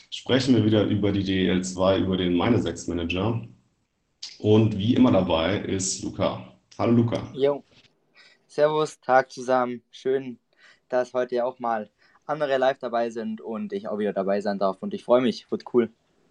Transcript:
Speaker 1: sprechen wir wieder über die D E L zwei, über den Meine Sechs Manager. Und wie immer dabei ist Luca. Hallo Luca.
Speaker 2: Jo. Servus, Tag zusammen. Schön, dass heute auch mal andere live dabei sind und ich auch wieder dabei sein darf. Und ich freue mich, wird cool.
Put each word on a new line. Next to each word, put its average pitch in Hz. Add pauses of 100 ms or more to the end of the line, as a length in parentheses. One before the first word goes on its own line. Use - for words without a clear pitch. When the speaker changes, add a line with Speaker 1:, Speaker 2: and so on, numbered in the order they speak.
(120)
Speaker 1:
sprechen 131
wir 107
wieder 107
über 101
die 98
D 95
E -
L 92
zwei, 92
über 92
den 90
Meine 98
Sechs 82
Manager. 87 (960)
Und 107
wie 110
immer 127
dabei 90
ist -
Luca. - (240)
Hallo 110
Luca. 120 (140)
Speaker 2:
Jo. 139 (800)
Servus, 151
Tag 131
zusammen. 123
Schön, 131 (500)
dass 123
heute 123
auch 127
mal 117 (360)
andere 147
live 131
dabei 117
sind 110
und 104
ich 101
auch 104
wieder 104
dabei 98
sein 101
darf. 98
Und 104
ich 101
freue 120
mich, 120
wird - (100)
cool. - (420)